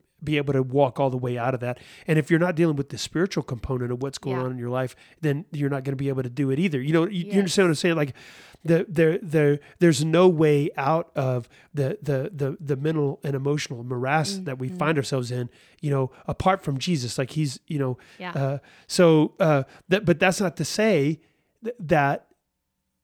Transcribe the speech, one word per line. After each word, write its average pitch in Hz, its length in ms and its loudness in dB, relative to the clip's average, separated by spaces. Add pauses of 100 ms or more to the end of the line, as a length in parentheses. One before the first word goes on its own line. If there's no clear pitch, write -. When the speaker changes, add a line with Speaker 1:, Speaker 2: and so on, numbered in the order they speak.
(240)
Speaker 1:
be 151 140 -2
able 143 160 -2
to 131 100 2
walk 131 380 0
all 139 80 2
the 127 80 -4
way 123 200 -4
out 123 160 -2
of 120 60 -4
that. 123 180 -6 (300)
And 156 100 4
if 151 140 0
you're 165 80 4
not 175 160 0
dealing 156 220 2
with 139 100 -4
the 123 100 -12
spiritual 165 460 -4
component 123 480 -6
of 123 100 -6
what's 139 160 -8
going 131 200 -4
Speaker 2:
Yeah. 127 60 -2
Speaker 1:
on 127 80 -4
in 127 60 -8
your 120 120 -6
life, 127 260 -4 (240)
then 143 320 0
you're 143 180 -2
not 139 140 -4
gonna 139 140 -4
be 139 100 -4
able 131 160 -2
to 123 60 -6
do 131 200 -2
it 135 100 0
either. 156 220 0
You 147 120 -2
know, 165 120 4
you, 185 200 -6
you 202 140 2
understand 190 260 2
what 170 60 4
I'm - 0 -
Speaker 2:
Yes. 147 80 -2
Speaker 1:
saying? 170 180 2
Like, 147 160 -2 (500)
the, 165 240 2
there, 160 300 2
there, 147 420 2 (200)
there's 156 260 4
no 170 240 6
way 151 480 4
out 151 360 -2
of 127 360 -2 (240)
the, 143 280 -2
the, 135 320 -4
the, 143 280 -4
the 139 160 -4
mental 147 440 -2
and 143 140 -4
emotional 135 480 -4
morass 147 540 -2
that 175 220 -8
we 131 100 -6
Speaker 2:
Mm-hmm. 180 80 -10
Speaker 1:
find 156 200 0
ourselves 131 320 -2
in, 123 200 -6 (320)
you 147 100 -2
know, 135 180 0 (160)
apart 190 380 0
from 139 140 -4
Jesus. 127 400 -4
Like, 135 140 -4
he's, 151 360 -4
you 156 120 -6
know, 127 180 -2 (200)
Speaker 2:
Yeah. 180 140 -12
Speaker 1:
uh, 139 260 -2 (300)
so, 160 540 6
uh, 151 220 4 (260)
that, 196 160 2
but 160 160 2
that's 185 180 2
not 185 160 -2
to 160 80 -6
say 160 560 0 (460)
th-, 233 160 -8
that, 147 460 0 (760)